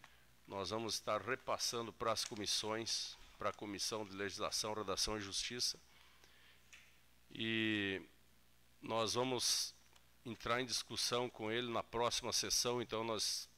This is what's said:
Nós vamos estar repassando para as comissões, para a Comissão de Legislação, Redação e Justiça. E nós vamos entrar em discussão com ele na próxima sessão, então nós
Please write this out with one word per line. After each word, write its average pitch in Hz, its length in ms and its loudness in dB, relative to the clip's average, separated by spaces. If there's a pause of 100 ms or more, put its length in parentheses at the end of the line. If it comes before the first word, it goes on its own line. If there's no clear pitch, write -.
(480)
Nós 98 240 -4
vamos 113 240 -2
estar 107 260 0
repassando 117 720 -2
para 113 180 0
as - 140 0
comissões, 107 880 -2 (220)
para 101 120 0
a - 40 -4
Comissão 104 520 -4
de 95 100 -10
Legislação, 98 580 0
Redação 104 440 0
e 107 40 -2
Justiça. 120 580 -2 (1500)
E 107 680 2 (800)
nós 110 320 2
vamos 123 600 2 (500)
entrar 117 340 0
em 131 60 0
discussão 117 640 0
com 107 220 -2
ele 120 200 2
na 110 120 2
próxima 113 500 2
sessão, 120 480 2
então 113 220 0
nós 113 440 0 (100)